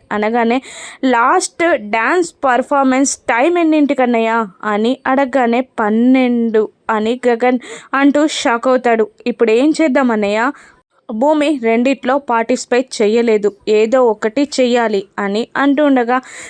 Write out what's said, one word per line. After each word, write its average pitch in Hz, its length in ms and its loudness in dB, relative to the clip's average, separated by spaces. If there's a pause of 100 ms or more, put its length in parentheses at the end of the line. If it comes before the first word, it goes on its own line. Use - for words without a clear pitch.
(120)
అనగానే, 226 480 0 (440)
"లాస్ట్ 262 640 0 (240)
డ్యాన్స్ 262 420 0 (120)
పర్ఫార్మెన్స్ 262 720 0 (140)
టైమ్ 269 300 0
ఎన్నింటికన్నయ్య?" 269 760 0 (320)
అని 214 300 0 (140)
అడగగానే, 262 540 0 (160)
పన్నెండు 233 880 0 (260)
అని 220 320 -2
గగన్ 247 380 0 (340)
అంటూ 277 340 2
షాక్ 240 400 -2
అవుతాడు. 240 400 0 (200)
"ఇప్పుడు 233 240 0
ఏం 247 180 2
చేద్దాం 285 420 0
అన్నయ్య?" 208 280 -2 (680)
భూమి 285 400 0 (120)
రెండిట్లో 240 560 0
పార్టిసిపేట్ 240 760 -2
చెయ్యలేదు, 214 560 0 (180)
"ఏదో 220 360 2
ఒకటి 220 420 0
చెయ్యాలి" 240 560 0 (180)
అని 202 240 -4 (120)
అంటుండగా 269 640 2 (320)